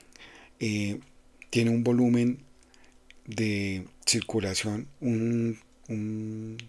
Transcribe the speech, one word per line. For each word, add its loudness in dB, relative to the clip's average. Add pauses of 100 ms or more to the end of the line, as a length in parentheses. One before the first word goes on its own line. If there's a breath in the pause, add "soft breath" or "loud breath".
(600 loud breath)
Eh, -2 (500)
tiene 4
un 2
volumen 4 (880 soft breath)
de -2 (180)
circulación, -2 (120)
un, 0 (260)
un -6 (100)